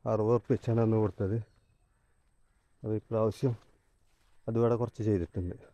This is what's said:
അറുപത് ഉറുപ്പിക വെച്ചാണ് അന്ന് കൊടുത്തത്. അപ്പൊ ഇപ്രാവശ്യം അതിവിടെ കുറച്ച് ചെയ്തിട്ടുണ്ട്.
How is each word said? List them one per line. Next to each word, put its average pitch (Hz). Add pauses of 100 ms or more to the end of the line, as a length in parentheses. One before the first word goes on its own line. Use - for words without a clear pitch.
(120)
അറുപത് 107
ഉറുപ്പിക 120
വെച്ചാണ് 113
അന്ന് 110
കൊടുത്തത്. 101 (1500)
അപ്പൊ 110
ഇപ്രാവശ്യം 113 (960)
അതിവിടെ 117
കുറച്ച് 117
ചെയ്തിട്ടുണ്ട്. 90 (180)